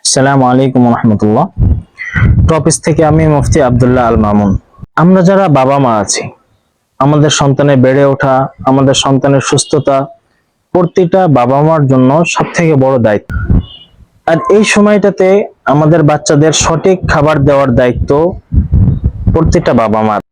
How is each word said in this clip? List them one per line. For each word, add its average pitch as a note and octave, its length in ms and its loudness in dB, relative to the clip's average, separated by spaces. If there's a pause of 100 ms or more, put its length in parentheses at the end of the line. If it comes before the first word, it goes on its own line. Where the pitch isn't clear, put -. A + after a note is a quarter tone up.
আসসালামু C3+ 440 0
আলাইকুম B2+ 340 0
ওয়া A#2+ 120 2
রাহমাতুল্লাহ। G#2+ 480 0 (1040)
টপিস D#3+ 360 0
থেকে D#3+ 260 0
আমি D#3 120 2 (120)
মুফতি C#3+ 240 0 (100)
আব্দুল্লাহ B2 420 0
আল A2+ 140 0
মামুন। G#2 260 0 (520)
আমরা F#3 260 4
যারা G3 180 2 (120)
বাবা C3+ 260 2
মা A#2 80 0 (100)
আছি, - 200 -6 (800)
আমাদের D3 400 2
সন্তানের C#3+ 440 0
বেড়ে C3+ 280 2
ওঠা, C3+ 220 -2 (360)
আমাদের C3+ 340 2
সন্তানের C#3 440 0
সুস্থতা C#3+ 480 -2 (760)
প্রতিটা F3+ 480 0 (160)
বাবা B2 280 0
মার D#3+ 240 2
জন্য B2+ 200 2 (240)
সব - 200 -2
থেকে D#3+ 200 0 (100)
বড় C3+ 120 0 (100)
দায়িত্ব। G#2 240 -2 (1000)
আর - 80 0 (180)
এই G#3+ 160 2
সময়টাতে G3+ 560 0 (440)
আমাদের D#3 280 2 (100)
বাচ্চাদের D3+ 420 0 (120)
সঠিক E3 320 -2 (160)
খাবার D#3 240 0 (120)
দেওয়ার C#3 220 2 (100)
দায়িত্ব B2 300 -2 (1200)
প্রতিটা D#3+ 420 0 (100)
বাবা A2 200 0
মার। G#2 180 -2 (120)